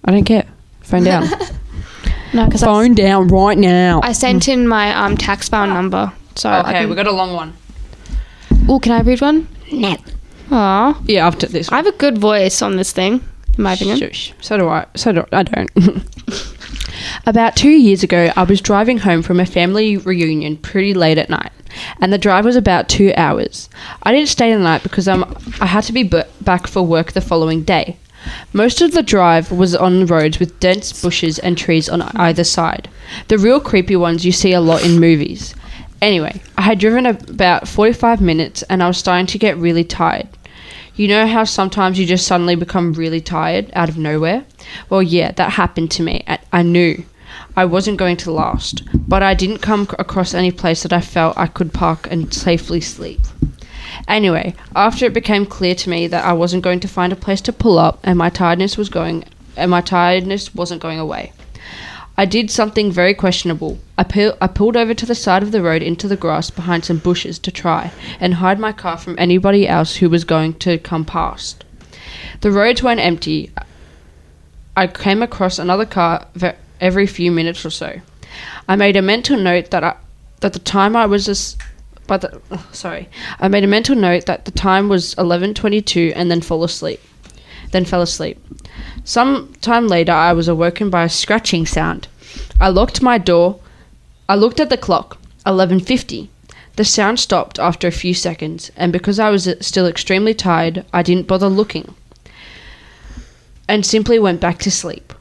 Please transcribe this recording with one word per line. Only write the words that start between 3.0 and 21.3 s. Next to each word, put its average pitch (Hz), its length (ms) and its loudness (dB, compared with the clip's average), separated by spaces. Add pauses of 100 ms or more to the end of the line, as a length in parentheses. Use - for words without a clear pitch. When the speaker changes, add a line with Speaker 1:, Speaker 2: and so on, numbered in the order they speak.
Speaker 1:
right 190 280 4
now. 180 460 4
Speaker 2:
I 240 80 -2
sent 190 360 2
in 247 200 2
my, 208 280 2
um, 202 220 0
tax - 320 -4
file 208 160 2
number, 190 480 -2 (220)
so - 120 -4
I 202 120 2
Speaker 1:
Okay, 180 140 0
Speaker 2:
can 165 180 0
Speaker 1:
we 170 40 -4
got 202 120 0
a 208 40 0
long 185 220 -2
one. 160 200 -10 (1120)
Speaker 2:
Oh, 262 120 4
can 233 120 2
I 233 100 4
read 240 180 2
one? 311 280 2 (240)
Speaker 1:
No. 214 260 -2 (540)
Speaker 2:
Aw. 220 540 2
Speaker 1:
Yeah, 190 200 2
after 170 220 0
this 170 240 -4
Speaker 2:
I 254 60 0
have 339 100 0
a 392 40 2
good 262 280 0
voice 208 420 2
on 202 140 -2
this 185 160 -2
thing, 202 320 0 (340)
in 214 60 0
my 190 100 0
opinion. 196 240 0
Speaker 1:
Shush. - 440 -6
So 214 180 -2
do 175 100 2
I. 165 240 -2
So - 180 0
do 170 200 2
I 196 100 2
don't. - 340 -2
<laughs> - 1500 -2
About 226 300 2
two 285 160 6
years 214 320 6
ago, 170 320 2
I 185 80 2
was 190 180 4
driving 214 380 2
home 170 240 2
from 180 160 0
a 185 80 4
family 196 500 0
reunion 160 600 -2
pretty 196 360 -2
late 160 240 4
at - 140 -2